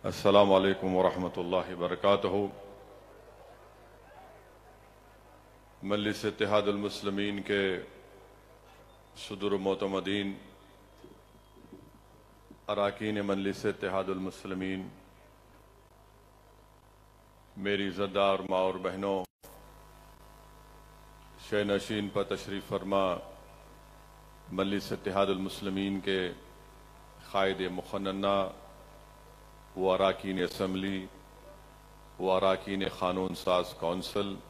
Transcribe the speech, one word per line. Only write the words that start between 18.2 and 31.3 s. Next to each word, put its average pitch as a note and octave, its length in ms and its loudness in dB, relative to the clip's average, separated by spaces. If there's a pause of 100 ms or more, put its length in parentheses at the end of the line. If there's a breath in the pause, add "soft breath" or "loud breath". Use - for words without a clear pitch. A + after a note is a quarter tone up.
माँ F#2 140 2
और F#2 180 0
बहनों, F#2+ 400 -2 (2250)
शय G#2 220 0
नशीन G2+ 500 0
पर G2+ 160 0
तशरीफ़ G2 400 -6
फरमा G2 340 0 (1500)
मजलिस G2 400 0
इत्तेहादुल G2 460 2
मुस्लिमीन G2 600 -2
के F#2+ 200 0 (1040)
कायदे F#2+ 440 0
मुखन्ना, G2 680 -2 (1400)
व F#2 120 2
अरकान F#2+ 540 2
असम्बली, F#2+ 560 -2 (1200)